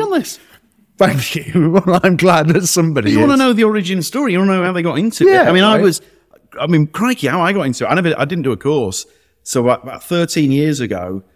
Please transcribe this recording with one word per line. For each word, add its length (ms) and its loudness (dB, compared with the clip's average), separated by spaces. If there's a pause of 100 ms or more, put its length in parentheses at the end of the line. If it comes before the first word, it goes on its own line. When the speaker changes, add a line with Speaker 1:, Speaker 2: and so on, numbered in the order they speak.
Speaker 1:
did." 80 -4
Speaker 2:
on 60 0
this. 200 -6 (600)
Speaker 1:
Thank 380 0
you. 340 0
<laughs> 160 2
Well, 160 2
I'm 140 2
glad 320 2
that 180 2
somebody 460 0
Speaker 2:
You 80 4
wanna 140 4
Speaker 1:
is. 40 4
Speaker 2:
know 140 4
the 120 2
origin 380 0
story. 300 -4
You 80 0
wanna 160 2
know 80 -2
how 80 -2
they 100 -4
got 160 -2
into 260 0
it. 60 6
Speaker 1:
Yeah, 180 4
Speaker 2:
I 40 4
mean, 100 4
I 140 4
Speaker 1:
right. 60 2
Speaker 2:
was, 180 2 (580)
I 80 -4
mean, 220 2
crikey, 400 -4
how 140 -2
I 100 0
got 140 -2
into 180 -4
it. 40 -2
I 60 0
never, 240 0
I 60 -2
didn't 200 -4
do 80 -2
a 40 -6
course. 500 -4 (380)
So 180 -2
about, 220 0
about 180 -16
thirteen 480 -2
years 300 0
ago 420 -6 (140)